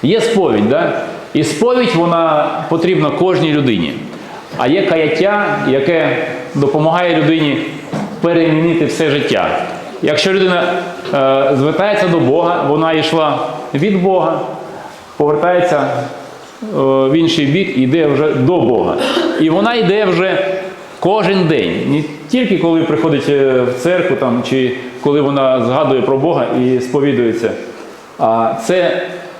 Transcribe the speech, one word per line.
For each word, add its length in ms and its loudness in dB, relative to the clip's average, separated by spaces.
Є 180 2
сповідь, 480 2
да? 320 0
І 100 2
сповідь, 520 2
вона 520 2
потрібна 400 2
кожній 440 0
людині. 400 0
А 100 0
є 140 2
каяття, 640 0
яке 480 0
допомагає 600 2
людині 420 2
перемінити 640 2
все 240 0
життя. 560 0
Якщо 320 0
людина, 300 2
е, 440 2
звертається 500 0
до 120 2
Бога, 500 2
вона 240 2
йшла 440 0
від 300 0
Бога, 360 2
повертається, 600 2
е, 880 -6
в 320 2
інший 320 2
бік, 320 0
йде 300 2
вже 260 2
до 280 2
Бога. 340 2
І 80 4
вона 260 2
йде 300 2
вже 500 0
кожен 480 2
день, 240 2
не 160 0
тільки 300 0
коли 240 2
приходить, 480 0
е, 320 4
в 120 0
церкву, 420 0
там, 340 -2
чи 260 0
коли 180 2
вона 440 2
згадує 360 2
про 160 2
Бога 280 0
і 180 2
сповідується, 680 0
а 340 2
це 360 0